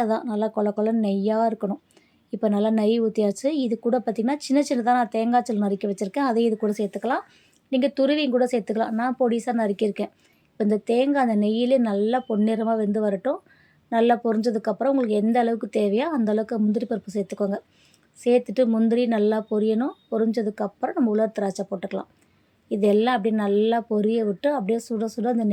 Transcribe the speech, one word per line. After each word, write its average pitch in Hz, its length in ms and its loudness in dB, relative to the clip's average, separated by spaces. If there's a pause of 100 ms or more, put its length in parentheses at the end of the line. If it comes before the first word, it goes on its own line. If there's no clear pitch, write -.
அதான், 220 280 -2
நல்லா 214 240 -2
கொல 208 220 0
கொலன்னு 220 300 0
நெய்யா 196 300 0 (140)
இருக்கணும். 214 300 -6 (540)
இப்போ 220 200 -2
நல்லா 214 240 2
நெய் 214 260 2
ஊத்தியாச்சு. 208 420 -2 (180)
இது 220 100 -2 (100)
கூட 233 200 2
பார்த்தீங்கன்னா, 233 320 -2 (100)
சின்ன 269 120 2 (100)
சின்னதா 247 300 2
நான் 226 160 -2
தேங்காய் 240 320 2
சில்லு 208 180 -2
நறுக்கி 196 260 -2
வச்சிருக்கேன். 208 380 -2
அதையும் 233 220 2
இது 220 120 -2
கூட 214 160 0
சேர்த்துக்கலாம். 220 440 -4 (480)
நீங்க 262 160 2 (120)
துருவியும் 277 360 2
கூட 247 180 4
சேர்த்துக்கலாம். 220 460 -2
நான் 247 220 -2
பொடிசா 233 400 0
நறுக்கியிருக்கேன். 202 500 -2 (360)
இப்போ - 200 -6
இந்த 214 100 2 (120)
தேங்காய் 269 360 2
அந்த 226 180 0
நெய்யிலே 240 340 2 (120)
நல்லா 208 280 0 (120)
பொன்னிறமா 220 500 0
வெந்து 208 240 0
வரட்டும். 214 360 -2 (560)
நல்லா 233 280 4
பொரிஞ்சதுக்கப்புறம் 226 720 0
உங்களுக்கு 226 280 0
எந்த 226 220 2
அளவுக்கு 226 240 -2 (100)
தேவையோ 214 380 0
அந்த 220 180 0
அளவுக்கு 214 300 -2
முந்திரி 214 260 0
பருப்பு 208 260 -6
சேர்த்துக்கோங்க. 202 420 -4 (680)
சேர்த்துட்டு 247 400 2 (100)
முந்திரி 226 300 2 (100)
நல்லா 214 240 2 (140)
பொரியணும். 220 420 0 (180)
பொரிஞ்சதுக்கப்புறம் 220 840 -2
நம்ம 240 160 2
உலர் 214 240 0
திராட்சை 196 320 -4
போட்டுக்கலாம். 190 400 -8 (640)
இதெல்லாம் 208 420 2
அப்படியே 220 260 0
நல்லா 208 340 2 (140)
பொரிய 214 280 0 (100)
விட்டு 202 280 -2
அப்படியே 220 300 -2
சுட 220 260 -4
சுட 233 220 -2
அந்த 226 180 0